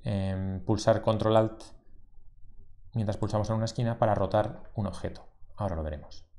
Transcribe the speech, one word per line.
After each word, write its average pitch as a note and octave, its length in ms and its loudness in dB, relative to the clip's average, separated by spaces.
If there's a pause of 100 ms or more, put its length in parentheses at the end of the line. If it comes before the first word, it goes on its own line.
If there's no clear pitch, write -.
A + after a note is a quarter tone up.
em, F#2+ 600 -2
pulsar G#2+ 380 4
Control A2 340 4
Alt A2+ 240 2 (1300)
mientras G#2+ 220 2
pulsamos G#2+ 340 0
en A2 60 2
una A2 80 0
esquina A#2 340 -2
para G#2+ 160 6
rotar G#2 480 2 (100)
un G2+ 140 -2
objeto. - 400 -8 (300)
Ahora F#2+ 180 -2
lo D#2+ 80 -2
veremos. D2+ 420 -8 (140)